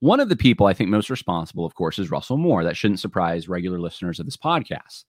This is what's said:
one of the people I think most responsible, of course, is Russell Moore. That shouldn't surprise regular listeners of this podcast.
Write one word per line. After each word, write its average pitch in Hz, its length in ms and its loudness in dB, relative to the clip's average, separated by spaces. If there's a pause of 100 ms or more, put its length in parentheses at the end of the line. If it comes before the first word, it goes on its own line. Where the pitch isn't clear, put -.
one 202 200 6
of 254 80 2
the 180 80 2
people 117 300 6
I 95 80 6
think 95 160 0
most 107 180 2
responsible, 87 560 -6
of 82 100 -6
course, 80 240 -4
is 90 120 -4
Russell 73 260 -4
Moore. 143 280 2
That 82 120 -2
shouldn't 104 240 0
surprise 85 480 -2
regular 90 320 -4
listeners 85 400 -8
of 80 60 -10
this 139 100 -12
podcast. - 720 -6